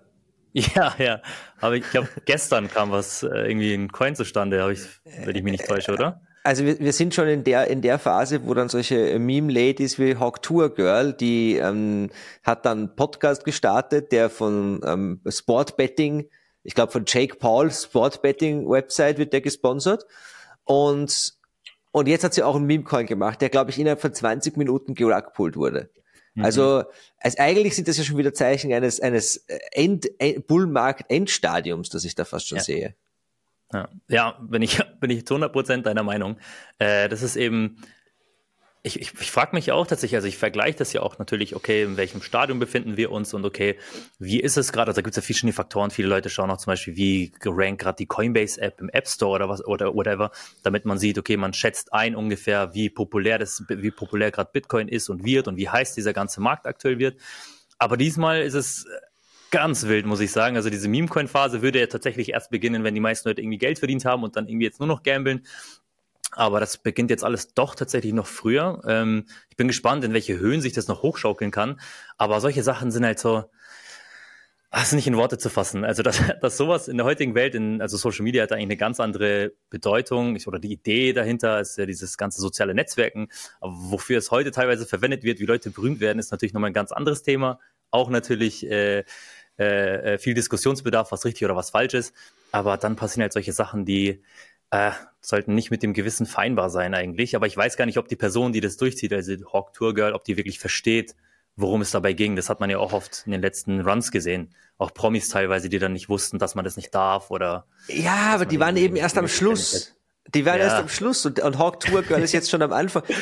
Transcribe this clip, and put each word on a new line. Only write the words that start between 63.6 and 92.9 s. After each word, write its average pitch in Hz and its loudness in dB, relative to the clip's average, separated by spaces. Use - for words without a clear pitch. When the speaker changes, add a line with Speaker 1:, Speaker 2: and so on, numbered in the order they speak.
Speaker 1:
verdient 131 -2
haben 127 0
und 107 -10
dann 110 -4
irgendwie 113 -2
jetzt 107 -4
nur 147 -2
noch 151 -2
gambeln. 135 0
Aber 107 2
das - -4
beginnt 117 -2
jetzt 113 0
alles 113 -4
doch 135 0
tatsächlich 113 -4
noch 110 0
früher. 147 -2
Ähm, 110 0
ich - -20
bin 123 2
gespannt, 127 0
in 113 -2
welche 101 0
Höhen 123 0
sich 127 -2
das - -4
noch 95 -4
hochschaukeln 110 -2
kann. 113 -4
Aber 107 2
solche 135 0
Sachen 127 0
sind 117 0
halt 110 0
so, 110 2
das - -2
ist - 2
nicht 143 2
in 120 4
Worte 120 2
zu - -4
fassen. 101 -2
Also, 113 0
dass, 120 2
<laughs> - -4
dass 127 0
sowas 156 0
in 127 -4
der 120 2
heutigen 135 0
Welt, 123 2
in, 110 -2
also 101 -4
Social 107 -2
Media 120 2
hat 107 0
eigentlich 110 -2
eine 101 -4
ganz 107 -2
andere 104 0
Bedeutung. 120 0
Ich, 98 -8
oder 95 -6
die 104 -6
Idee 120 2
dahinter 113 2
ist - -6
ja 101 -2
dieses 95 -8
ganze 101 -4
soziale 98 -2
Netzwerken. 110 -2
Aber 92 -10
wofür 95 -2
es 110 -2
heute 131 0
teilweise 120 0
verwendet 123 -2
wird, 113 0
wie 101 -4
Leute 113 0
berühmt 117 -4
werden, 107 0
ist 110 -8
natürlich 101 -4
nochmal 104 0
ein 90 -10
ganz 104 -2
anderes 143 -2
Thema. 135 0
Auch 123 2
natürlich, 113 0
äh, 101 0
äh, 101 0
äh, 101 -4
viel 120 -2
Diskussionsbedarf, 117 0
was 101 -6
richtig 113 -4
oder 92 0
was 90 -4
falsch 123 0
ist. 123 -4
Aber 101 0
dann 107 -2